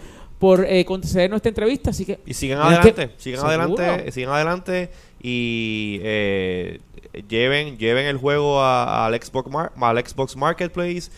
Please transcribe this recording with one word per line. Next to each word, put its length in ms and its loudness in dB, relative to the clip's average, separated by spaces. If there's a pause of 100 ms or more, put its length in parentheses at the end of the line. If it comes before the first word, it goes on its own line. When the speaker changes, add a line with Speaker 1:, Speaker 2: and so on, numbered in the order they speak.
(400)
Speaker 1:
por, 240 6
eh, 220 4
concedernos 540 0
esta 100 0
entrevista. 400 0
Así 160 -4
que 200 -8
Speaker 2:
Y 80 -10
sigan 280 -2
Speaker 1:
es 180 6
que 120 10
Speaker 2:
adelante, 260 -6
sigan 240 -8
Speaker 1:
seguro. 420 0
Speaker 2:
adelante, 300 -2
sigan 200 -4
adelante 580 -2 (300)
y, 800 -2
eh, 760 -2 (500)
lleven, 480 0
lleven 300 0
el 100 -2
juego 420 0
a, 460 2
al 160 -2
Xbox 280 -6
Mar-, 300 -4
al 260 2
Xbox 300 -6
Marketplace 840 -4